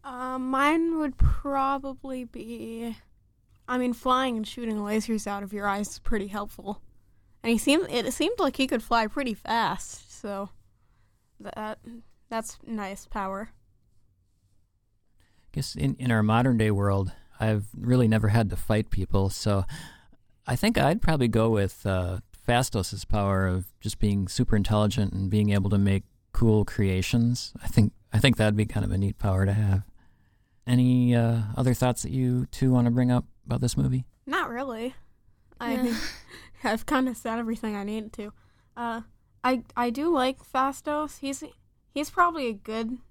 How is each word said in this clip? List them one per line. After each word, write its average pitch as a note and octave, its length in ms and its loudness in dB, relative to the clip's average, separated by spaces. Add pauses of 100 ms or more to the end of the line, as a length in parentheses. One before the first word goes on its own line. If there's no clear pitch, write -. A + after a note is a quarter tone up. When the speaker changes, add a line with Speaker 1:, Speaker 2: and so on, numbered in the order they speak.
Speaker 1:
Uh, B3+ 320 -8
mine D4 600 0
would D4 180 -4
probably C4+ 1080 0
be, A3+ 720 -10 (720)
I B3 80 -2
mean, B3 160 0
flying B3+ 420 0
and A3 100 -6
shooting A3+ 340 -8
lasers G#3+ 480 -2
out G3+ 160 -8
of G3 100 -12
your G3+ 120 -6
eyes G3+ 260 -2
is - 80 -16
pretty G#3 280 0
helpful. G3+ 540 -10 (600)
And A3+ 100 0
he A#3 60 4
seemed, C#4+ 320 2
it A#3+ 220 -2
seemed F4 260 -2
like C#4 200 0
he C4+ 100 2
could A#3+ 160 -2
fly A3+ 240 0
pretty B3 260 -4
fast, - 840 -4
so G3+ 300 -8 (920)
that, G#3+ 400 -12 (500)
that's A3+ 280 -8 (100)
nice G3+ 380 -8
power. G3 460 -8 (2000)
Speaker 2:
Guess - 240 -8
in, C#3 200 0
in B2 160 -2
our A2 120 4
modern A#2 340 4
day G#2+ 140 2
world, G2 400 0 (280)
I've G#2+ 280 0 (100)
really A#2+ 300 4
never A2 220 4
had G2+ 200 4
to - 60 -4
fight A2 340 0
people, G2 400 2
so G2 360 0 (840)
I B2+ 80 0
think A3 220 2
I'd E3+ 240 4
probably D3 260 4
go A2+ 220 4
with, G2+ 360 0
uh, F#2 340 0 (260)
Phastos' A#2 640 0
power G2 400 2
of F#2 200 -2 (120)
just - 200 -8
being G2+ 280 2
super A#2 300 2
intelligent G#2 560 2
and F#2+ 160 -4
being G#2 220 2
able G2+ 180 2
to G2+ 80 2
make G2 260 4 (300)
cool G#2+ 320 4
creations. G#2+ 880 0 (100)
I - 40 -6
think, A2 260 4 (180)
I G#2+ 80 4
think B2+ 160 6
that'd G#2+ 220 2
be G#2+ 80 2
kind G#2 200 -2
of G2+ 60 -2
a F#2+ 60 0
neat G2 200 -2
power F#2+ 280 2
to G2 80 2
have. G2+ 300 2 (840)
Any, B2 500 4
uh, A#2 260 2 (140)
other B2+ 180 2
thoughts B2 300 0
that - 80 -6
you B2+ 360 0
two C3 240 0
wanna A#2+ 200 4
bring B2 200 2
up B2 140 2 (200)
about A#2 160 -2
this B2 160 0
movie? C3 280 0 (200)
Speaker 1:
Not D#4 240 -2
really. A#3+ 460 -8 (640)
I C4+ 140 -2
Speaker 3:
Yeah. B3+ 220 0 (360)
Speaker 1:
<laughs> - 320 -20
I've A3+ 220 -2
kinda B3+ 300 0
said A3+ 240 -6
everything A3 360 -4
I G3+ 80 -6
needed G#3+ 300 -8
to. G#3 200 -12 (420)
Uh, A#3 260 -6 (420)
I, B3+ 200 2 (140)
I A#3+ 120 0
do C#4 200 -2
like C4 300 2
Phastos. D4 800 -4
He's, C#4 240 -8 (500)
he's D4 160 -4
probably E4 380 0
a A3+ 60 -4
good A3+ 440 -6 (140)